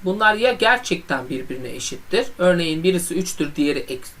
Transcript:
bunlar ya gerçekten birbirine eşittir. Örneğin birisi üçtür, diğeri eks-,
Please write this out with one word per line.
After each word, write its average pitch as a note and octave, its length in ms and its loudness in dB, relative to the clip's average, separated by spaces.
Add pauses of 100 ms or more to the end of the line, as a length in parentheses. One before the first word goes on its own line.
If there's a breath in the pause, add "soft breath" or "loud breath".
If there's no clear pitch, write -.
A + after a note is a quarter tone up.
bunlar G#3+ 300 2
ya A#3+ 180 2
gerçekten F#3+ 760 0
birbirine B2+ 400 -6
eşittir. F3+ 580 -4 (120)
Örneğin E3+ 440 2
birisi F3 320 2
üçtür, D#3 420 -2
diğeri D3 240 2
eks-, - 400 -8